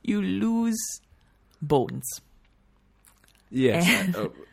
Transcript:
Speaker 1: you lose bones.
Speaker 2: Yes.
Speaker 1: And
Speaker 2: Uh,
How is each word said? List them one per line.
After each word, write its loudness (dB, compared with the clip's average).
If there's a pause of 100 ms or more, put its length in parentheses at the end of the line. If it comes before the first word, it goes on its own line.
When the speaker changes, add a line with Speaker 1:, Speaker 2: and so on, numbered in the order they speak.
Speaker 1:
you 0
lose 0 (800)
bones. 0 (1500)
Speaker 2:
Yes. 4
Speaker 1:
And 2
Speaker 2:
Uh, -4 (240)